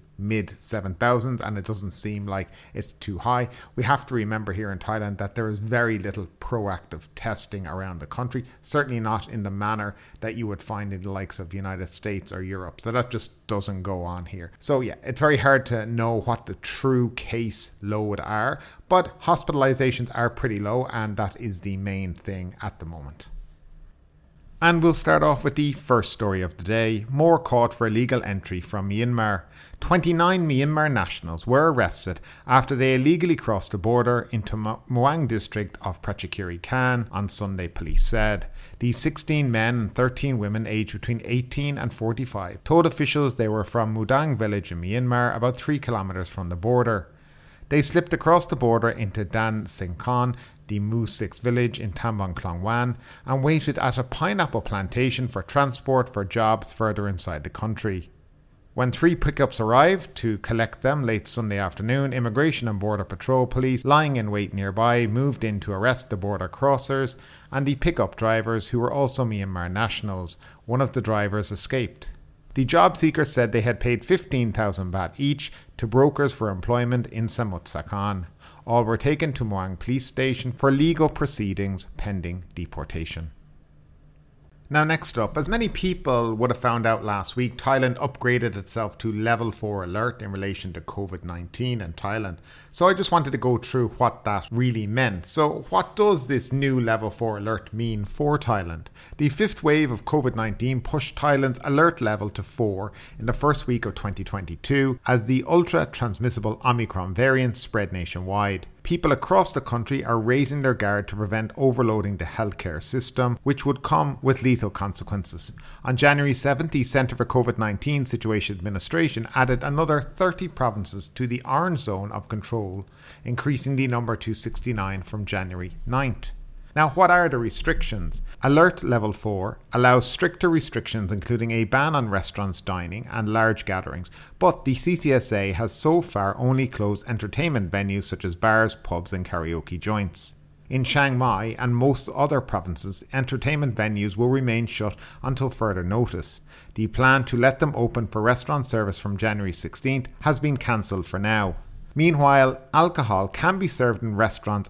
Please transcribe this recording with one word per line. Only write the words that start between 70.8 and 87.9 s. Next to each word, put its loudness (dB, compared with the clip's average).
the 0
drivers 0
escaped. -2
The 2
job 6
seekers 2
said 2
they 2
had 0
paid 0
fifteen 0
thousand -2
baht -4
each -2
to -4
brokers 4
for -2
employment 0
in -4
Samut -4
Sakhon. -4
All 4
were 2
taken 0
to -4
Muang -4
Police -4
Station -2
for 2
legal 4
proceedings -2
pending -4
deportation. -8
Now, 4
next -2
up, 0
as -2
many 0
people 0
would 2
have -2
found 0
out 2
last -4
week, -2
Thailand 2